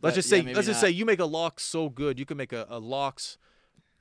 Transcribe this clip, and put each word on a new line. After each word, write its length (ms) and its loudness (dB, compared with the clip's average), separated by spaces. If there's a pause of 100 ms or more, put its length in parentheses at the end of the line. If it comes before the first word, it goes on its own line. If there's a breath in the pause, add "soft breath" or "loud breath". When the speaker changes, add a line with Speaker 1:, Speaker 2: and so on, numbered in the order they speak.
Speaker 1:
Let's 140 2
Speaker 2:
but 0 -
Speaker 1:
just 160 0
Speaker 2:
yeah, 80 8
Speaker 1:
say, 40 6
Speaker 2:
maybe 120 -6
Speaker 1:
let's 120 2
just 140 0
Speaker 2:
not. 60 6
Speaker 1:
say 40 4
you 140 -2
make 140 4
a 60 2
lox 380 -2
so 260 -2
good, 280 -2
you 80 -8
can 120 -8
make 160 -8
a, 160 -6
a 100 -8
lox 580 -4 (640 soft breath)